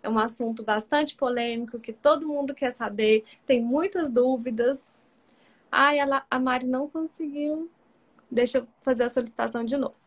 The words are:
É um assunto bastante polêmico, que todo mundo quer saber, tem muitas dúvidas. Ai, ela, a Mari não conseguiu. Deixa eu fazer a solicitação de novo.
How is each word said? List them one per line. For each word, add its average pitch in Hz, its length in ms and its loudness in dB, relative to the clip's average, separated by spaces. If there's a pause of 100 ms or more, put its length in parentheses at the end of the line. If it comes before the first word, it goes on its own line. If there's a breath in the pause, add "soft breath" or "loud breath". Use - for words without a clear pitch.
É 190 60 -6
um 220 100 0
assunto 226 440 -2
bastante 220 540 0
polêmico, 240 640 -4
que 226 140 -12
todo 294 340 2
mundo 285 280 -4
quer 254 180 -2
saber, 214 520 2 (220 loud breath)
tem 247 160 4
muitas 311 480 0
dúvidas. 247 800 0 (800 soft breath)
Ai, 285 280 4
ela, 277 320 0
a 254 80 0
Mari 254 280 0
não 254 220 -2
conseguiu. 311 840 -6 (600)
Deixa 240 280 0
eu - 100 -4 (120)
fazer 247 240 2
a 240 60 0
solicitação 233 540 -4
de 233 120 -2
novo. 262 200 -4 (100)